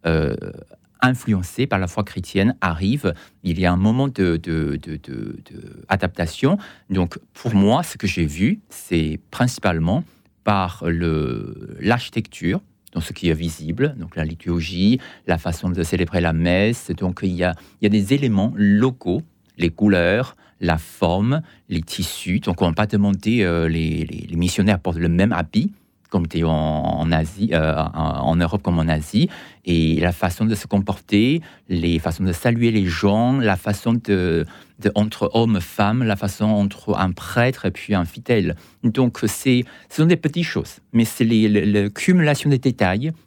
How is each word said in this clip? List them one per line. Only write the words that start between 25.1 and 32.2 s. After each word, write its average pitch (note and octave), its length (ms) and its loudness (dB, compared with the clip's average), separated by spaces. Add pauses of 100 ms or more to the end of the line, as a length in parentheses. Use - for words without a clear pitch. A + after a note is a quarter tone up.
habit, F#2 400 -2 (380)
comme E2+ 180 0
t'es E2 160 -2
en, E2 60 2
en D#2 640 0
Asie, D#2+ 400 -2
euh, D#2 240 2
en, D#2 160 -4
en D2+ 420 -2
Europe F2 260 0
comme F2 160 0
en D#2 120 2
Asie, F2+ 400 0 (340)
et D#2+ 380 2
la F2 100 2
façon F#2 320 -2
de A2 120 2
se - 120 -12
comporter, G#2 760 0 (280)
les E2+ 280 0
façons E2 280 -2